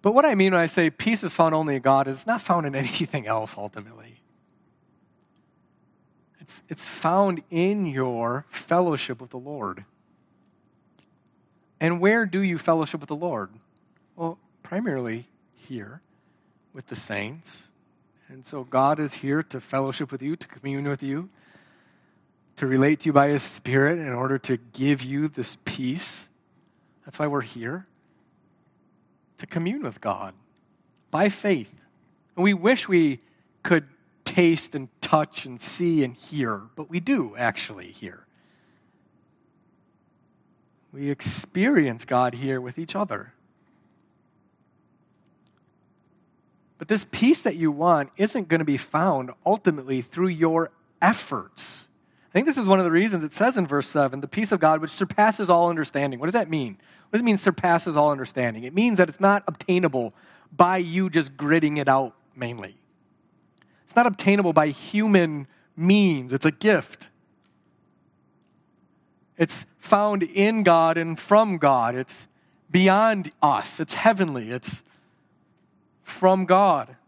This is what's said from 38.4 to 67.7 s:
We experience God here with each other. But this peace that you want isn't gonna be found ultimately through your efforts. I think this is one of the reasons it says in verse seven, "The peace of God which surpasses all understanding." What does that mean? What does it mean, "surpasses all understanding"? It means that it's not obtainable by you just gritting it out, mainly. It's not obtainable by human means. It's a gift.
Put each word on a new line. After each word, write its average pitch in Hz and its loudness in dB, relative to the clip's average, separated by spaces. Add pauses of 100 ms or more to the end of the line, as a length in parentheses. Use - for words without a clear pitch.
We 139 -6
experience 170 0
God 123 0
here 131 -4
with 123 -12
each 165 -10
other. 190 -6 (3500)
But 156 -14
this 208 0
peace 269 4
that 170 -2
you 165 0
want 151 2
isn't 202 -2
gonna 165 2
be 143 0
found 139 -2 (120)
ultimately 147 0
through 175 -4
your 165 0 (320)
efforts. - -4 (400)
I - -20
think 233 2
this 294 0
is 233 -2
one 190 6
of 185 2
the 170 2
reasons 180 2
it 147 -8
says 247 2
in 180 0
verse 139 -2
seven, 139 0
"The 139 -10
peace 214 -2
of 185 0
God 156 4
which 156 -8
surpasses 208 0
all 170 6
understanding." 143 -4
What 143 -6
does 185 -4
that 196 0
mean? 127 -4 (320)
What 214 0
does 240 0
it - -4
mean, 220 4
"surpasses 170 0
all 147 4
understanding"? 123 -4
It 135 -14
means 214 2
that 180 6
it's - -12
not 196 2
obtainable 151 -2 (360)
by 175 4
you 180 -2
just 143 -2
gritting 151 2
it 139 -2
out, 135 2 (180)
mainly. 117 -12 (1080)
It's - -20
not 240 4
obtainable 196 2
by 151 4
human 170 0 (300)
means. 165 2
It's 135 0
a 156 6
gift. - 0 (2250)